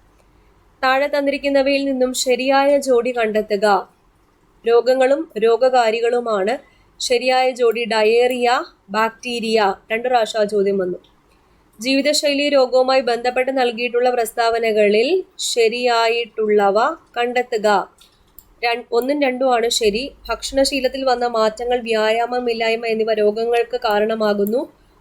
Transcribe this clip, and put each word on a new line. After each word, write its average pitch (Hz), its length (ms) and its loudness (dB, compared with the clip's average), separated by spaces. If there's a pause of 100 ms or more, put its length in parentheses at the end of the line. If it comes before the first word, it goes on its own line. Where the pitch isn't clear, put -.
(840)
താഴെ 269 220 2
തന്നിരിക്കുന്നവയിൽ 277 800 0
നിന്നും 254 300 -2
ശരിയായ 269 640 2
ജോഡി 247 400 0
കണ്ടെത്തുക. 214 800 0 (720)
രോഗങ്ങളും 254 720 2
രോഗകാരികളുമാണ്. 233 1200 0 (420)
ശരിയായ 254 500 0
ജോഡി 233 340 0
ഡയേറിയ, 240 800 2 (260)
ബാക്ടീരിയ. 220 840 -2 (180)
രണ്ട് 240 160 -2
പ്രാവശ്യം 226 320 0
ആ 214 40 2
ചോദ്യം 202 340 0
വന്നു. 180 200 -4 (800)
ജീവിതശൈലി 285 680 0
രോഗവുമായി 262 520 2
ബന്ധപ്പെട്ട് 247 580 -2
നൽകിയിട്ടുള്ള 240 520 0
പ്രസ്താവനകളിൽ 226 1120 0 (140)
ശരിയായിട്ടുള്ളവ 226 1600 0 (220)
കണ്ടെത്തുക. 240 800 -2 (680)
രൺ-, 233 280 -2
ഒന്നും 269 300 0
രണ്ടും 254 320 0
ആണ് 233 140 0
ശരി. 220 440 -2 (160)
ഭക്ഷണശീലത്തിൽ 269 760 -2
വന്ന 240 220 0
മാറ്റങ്ങൾ, 240 520 0
വ്യായാമമില്ലായ്മ 226 1080 -2
എന്നിവ 220 260 -2
രോഗങ്ങൾക്ക് 226 720 0
കാരണമാകുന്നു. 214 880 -2 (280)